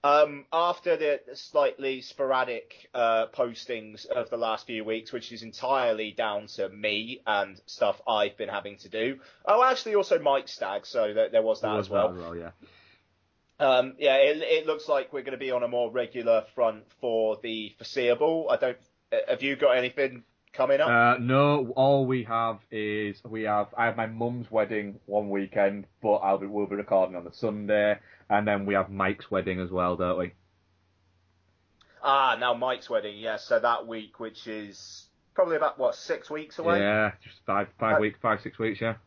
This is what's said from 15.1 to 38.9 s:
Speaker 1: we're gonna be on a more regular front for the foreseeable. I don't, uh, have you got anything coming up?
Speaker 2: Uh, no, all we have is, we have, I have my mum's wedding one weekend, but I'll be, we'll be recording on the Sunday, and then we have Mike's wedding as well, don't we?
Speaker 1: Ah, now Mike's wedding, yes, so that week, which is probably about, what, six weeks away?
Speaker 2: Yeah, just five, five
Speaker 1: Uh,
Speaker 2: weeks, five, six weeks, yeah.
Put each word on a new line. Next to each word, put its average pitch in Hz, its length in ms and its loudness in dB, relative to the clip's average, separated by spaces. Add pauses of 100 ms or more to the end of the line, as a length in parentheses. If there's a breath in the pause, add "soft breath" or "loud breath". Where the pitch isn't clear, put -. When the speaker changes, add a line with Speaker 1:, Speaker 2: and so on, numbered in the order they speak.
Speaker 1:
we're 135 100 -6
gonna 131 160 -8
be 131 120 -6
on 123 140 0
a 120 40 -4
more 120 220 -2
regular 117 540 0 (100)
front 110 300 0 (160)
for 110 420 0
the 110 360 -8
foreseeable. 139 680 0
I 127 100 4
don't, 127 200 -2 (320)
uh, - 60 0 (100)
have 123 160 -2
you 139 140 -2
got 135 160 4
anything 127 500 -2 (300)
coming 139 280 2
up? 160 80 4
Speaker 2:
Uh, 120 300 6
no, 131 560 4
all 135 320 6
we 127 180 0
have 113 360 -2 (100)
is, 107 540 -4
we 110 180 -8
have, 104 340 0
I 117 100 2
have 113 100 0
my 113 100 -2
mum's 117 460 -6
wedding 104 540 -2
one 104 240 -2
weekend, 98 560 0 (140)
but 107 160 2
I'll 98 220 2
be, 98 80 -6
we'll 104 200 -2
be 98 100 -6
recording 95 400 0
on 87 80 -10
the 85 80 -16
Sunday, 104 680 0 (300 soft breath)
and 104 200 2
then 101 180 0
we 101 80 0
have 95 160 0
Mike's 98 400 -2
wedding 92 300 -2
as 90 100 -6
well, 90 260 0
don't 90 220 0
we? 90 140 -4 (1700 soft breath)
Speaker 1:
Ah, 135 380 4
now 123 140 2
Mike's 127 360 -4
wedding, 104 280 -4
yes, 110 260 -6
so 117 140 2
that 117 280 2
week, 110 320 -12
which 113 280 -12
is 107 600 -12 (280)
probably 170 220 2
about, 151 220 -2
what, 123 160 0
six - 360 -8
weeks 151 280 -10
away? 165 220 2
Speaker 2:
Yeah, 104 320 2 (100)
just - 140 -20 (100)
five, 98 220 0 (100)
five 110 200 2
Speaker 1:
Uh, - 20 4
Speaker 2:
weeks, 107 200 -2
five, 107 200 0
six - 180 -14
weeks, 110 220 -4
yeah. 113 140 -2 (120)